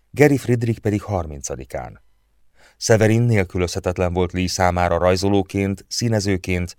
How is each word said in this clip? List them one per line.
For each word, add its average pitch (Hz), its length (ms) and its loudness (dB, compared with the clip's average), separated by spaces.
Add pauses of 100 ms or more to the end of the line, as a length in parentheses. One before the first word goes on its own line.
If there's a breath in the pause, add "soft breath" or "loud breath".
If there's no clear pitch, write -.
(100)
Gary 139 280 4
Friedrich 117 400 -2
pedig 104 240 -2
harmincadikán. 71 1000 -8 (760 soft breath)
Severin 110 460 4
nélkülözhetetlen 92 920 0
volt 90 200 0
Lee 90 160 -2
számára 90 500 2
rajzolóként, 98 880 0
színezőként, 92 920 -2